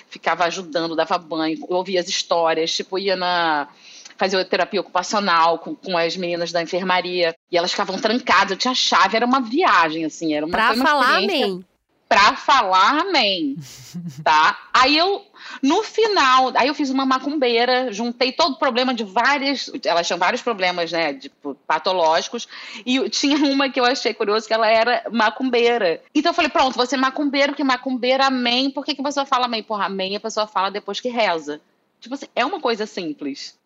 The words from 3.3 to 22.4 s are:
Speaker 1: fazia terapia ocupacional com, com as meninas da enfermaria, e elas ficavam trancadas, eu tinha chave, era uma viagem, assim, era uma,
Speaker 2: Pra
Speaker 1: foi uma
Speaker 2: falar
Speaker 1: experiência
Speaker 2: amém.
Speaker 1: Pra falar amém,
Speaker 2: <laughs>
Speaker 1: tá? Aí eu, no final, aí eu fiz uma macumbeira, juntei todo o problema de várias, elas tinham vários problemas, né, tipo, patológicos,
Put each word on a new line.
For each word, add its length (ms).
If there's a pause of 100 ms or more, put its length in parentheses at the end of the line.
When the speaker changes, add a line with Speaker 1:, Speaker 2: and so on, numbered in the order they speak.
Speaker 1:
fazia 260
terapia 380
ocupacional 760
com, 160
com 220
as 220
meninas 340
da 100
enfermaria, 720 (160)
e 60
elas 140
ficavam 280
trancadas, 540
eu 60
tinha 160
chave, 420
era 100
uma 140
viagem, 640
assim, 300
era 100
uma, 80
Speaker 2:
Pra 160
Speaker 1:
foi 80
uma 100
Speaker 2:
falar 360
Speaker 1:
experiência 240
Speaker 2:
amém. 180 (440)
Speaker 1:
Pra 280
falar 640
amém, 560 (320)
Speaker 2:
<laughs> 340
Speaker 1:
tá? 360 (160)
Aí 240
eu, 260 (380)
no 200
final, 720
aí 140
eu 60
fiz 160
uma 160
macumbeira, 840
juntei 420
todo 200
o 60
problema 340
de 100
várias, 680 (120)
elas 240
tinham 120
vários 240
problemas, 500
né, 220
tipo, 400 (120)
patológicos, 800 (380)